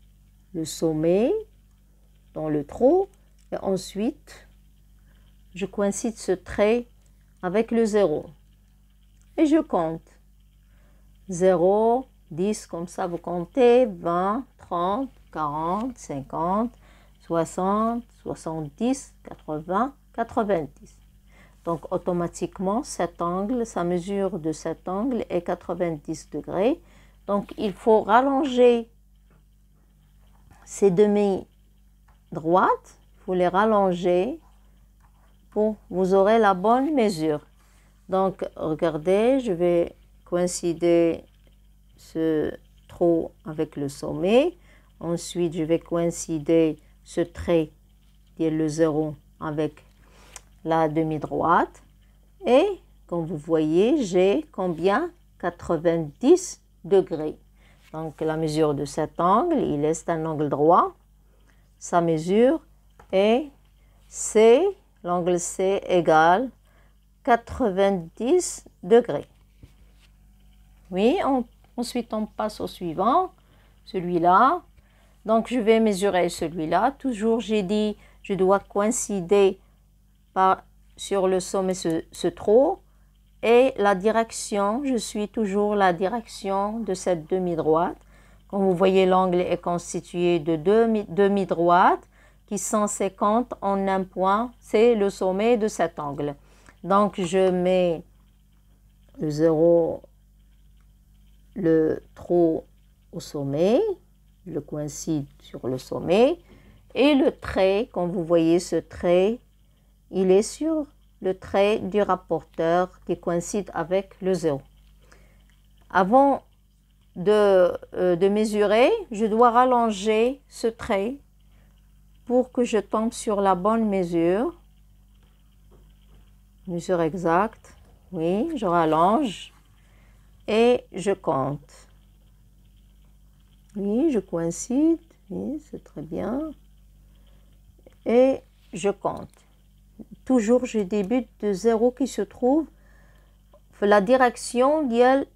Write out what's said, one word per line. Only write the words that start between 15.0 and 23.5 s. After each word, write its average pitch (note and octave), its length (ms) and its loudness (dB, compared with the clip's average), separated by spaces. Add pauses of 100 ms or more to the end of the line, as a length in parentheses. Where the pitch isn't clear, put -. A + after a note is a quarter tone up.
quarante, E3+ 680 -6
cinquante, E3 720 -6 (480)
soixante, G3 840 -2 (200)
soixante-dix, D#3+ 920 -6 (100)
quatre-vingts, E3+ 720 -6 (200)
quatre-vingt-dix. G#3 840 -4 (680)
Donc E3+ 260 -6
automatiquement, F3+ 920 -4
cet - 380 -6
angle, G3+ 440 -4